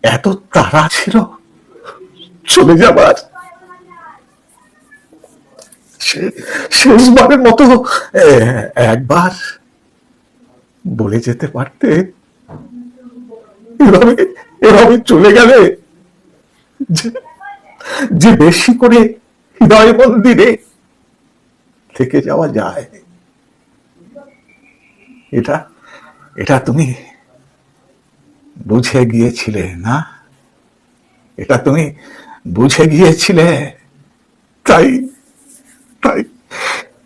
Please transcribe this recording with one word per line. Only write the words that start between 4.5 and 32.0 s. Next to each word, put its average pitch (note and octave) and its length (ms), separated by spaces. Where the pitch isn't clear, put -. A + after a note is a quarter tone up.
সে-, - 300
শেষবারের B3+ 680
মতো, A#3+ 260
এ-, C3 600
একবার B2+ 560
বলে G#2+ 220
যেতে A#2+ 260
পারতে, - 420
এভাবে, B3+ 540
এভাবে A3 400
চলে G3 320
গেলে A#3 440
যে, G3 180
যে F3 240
বেশি E3+ 380
করে A#3+ 260
হৃদয় A3 320
মন্দিরে A#3 640
থেকে C3+ 280
যাওয়া D3+ 260
যায়। G#2 360
এটা, C#3+ 340
এটা B2+ 240
তুমি C3 340
বুঝে B2 380
গিয়েছিলে A2 680
না? G#2+ 200
এটা - 220
তুমি D3 360